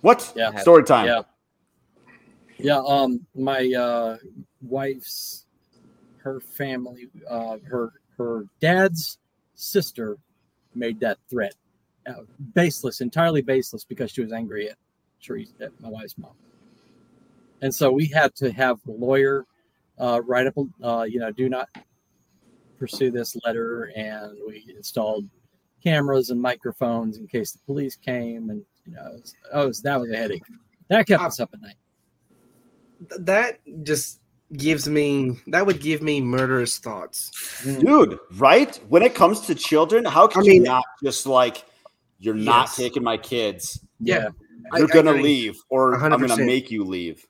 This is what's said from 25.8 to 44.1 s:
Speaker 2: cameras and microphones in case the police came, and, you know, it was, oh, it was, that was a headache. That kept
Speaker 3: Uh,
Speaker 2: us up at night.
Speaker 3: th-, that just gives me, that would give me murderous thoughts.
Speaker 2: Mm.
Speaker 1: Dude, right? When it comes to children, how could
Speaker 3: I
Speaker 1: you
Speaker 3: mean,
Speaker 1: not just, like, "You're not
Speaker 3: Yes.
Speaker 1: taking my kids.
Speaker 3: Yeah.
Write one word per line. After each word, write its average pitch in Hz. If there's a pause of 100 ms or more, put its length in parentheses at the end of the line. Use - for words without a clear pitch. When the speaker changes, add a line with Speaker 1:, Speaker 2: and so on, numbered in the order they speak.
Speaker 2:
cameras 143
and 120
microphones 117
in 110
case 110
the -
police 139
came, 117
and, 104 (220)
you -
know, -
it -
was, - (160)
oh, 143
it 139
was, 113
that 139
was 120
a 110
headache. 107 (460)
That 214
kept 180
Speaker 3:
Uh, 170
Speaker 2:
us -
up 113
at -
night. - (1300)
Speaker 3:
th-, -
that 220 (240)
just 147 (320)
gives 147
me, 143 (100)
that 175
would 175
give 151
me 147
murderous 127
thoughts. - (340)
Speaker 2:
Mm. 135
Speaker 1:
Dude, 220 (160)
right? 160 (140)
When 160
it 247
comes 202
to 165
children, 165
how 175
could 190
Speaker 3:
I -
Speaker 1:
you 202
Speaker 3:
mean, 185
Speaker 1:
not 127 (180)
just, 135
like, 127 (540)
"You're 107
not 117
Speaker 3:
Yes. -
Speaker 1:
taking 123
my 113
kids. 107 (200)
Speaker 3:
Yeah. -